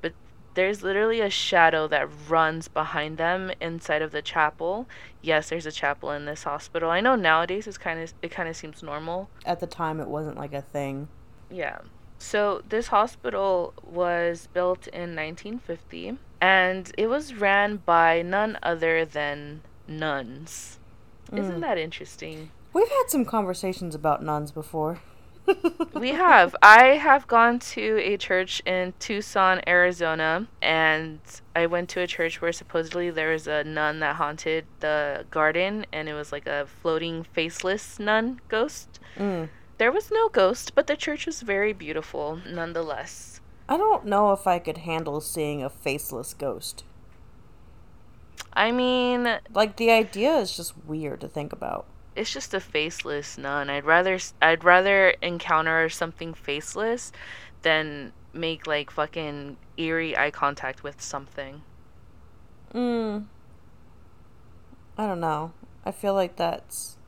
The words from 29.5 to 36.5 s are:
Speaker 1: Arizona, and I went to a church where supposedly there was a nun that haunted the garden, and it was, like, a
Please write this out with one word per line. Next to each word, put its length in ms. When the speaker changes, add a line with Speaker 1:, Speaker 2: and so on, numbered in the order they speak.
Speaker 1:
Arizona, 800
and 580
I 120
went 220
to 120
a 60
church 340
where 120
supposedly 580
there 200
was 140
a 200
nun 340
that 160
haunted 500
the 520
garden, 600
and 160
it 40
was, 180
like, 160
a 180